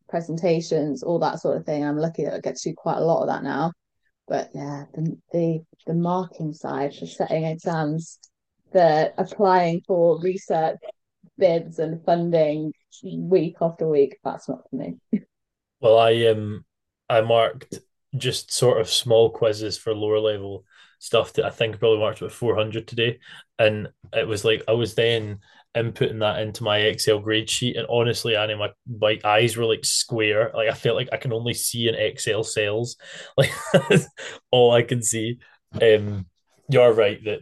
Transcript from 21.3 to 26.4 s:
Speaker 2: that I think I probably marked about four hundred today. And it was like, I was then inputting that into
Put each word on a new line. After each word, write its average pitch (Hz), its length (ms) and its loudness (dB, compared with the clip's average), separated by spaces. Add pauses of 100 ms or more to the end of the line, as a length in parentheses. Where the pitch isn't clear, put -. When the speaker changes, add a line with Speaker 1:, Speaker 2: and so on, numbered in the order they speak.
Speaker 2:
that 95 120 0
I 98 60 -4
think 110 240 -4
I - 20 -14
probably 110 220 4
marked 104 200 -2
about 107 120 -10
four 110 240 -2
hundred 107 320 -4
today. 117 320 -2 (400)
And 107 300 0 (220)
it 113 160 -2
was 104 160 -4
like, 110 240 0
I 110 40 2
was 117 240 0
then 113 420 0 (380)
inputting 113 460 -2
that 107 180 0
into 110 240 -8